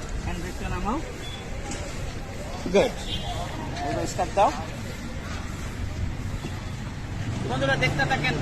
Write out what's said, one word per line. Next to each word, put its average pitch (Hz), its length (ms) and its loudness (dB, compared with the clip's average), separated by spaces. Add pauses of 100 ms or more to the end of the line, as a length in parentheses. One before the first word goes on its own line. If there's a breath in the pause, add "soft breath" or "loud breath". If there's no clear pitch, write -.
(240)
হ্যান্ড 180 180 -2
ব্রেকটা 160 280 -2
নামাও। 190 240 0 (1800)
গুড। 175 180 8 (960)
এবার 165 180 0
স্টার্ট 175 280 0
দাও। 214 160 8 (3000)
বন্ধুরা, 269 260 4
দেখতে 262 300 4
থাকেন, 254 360 4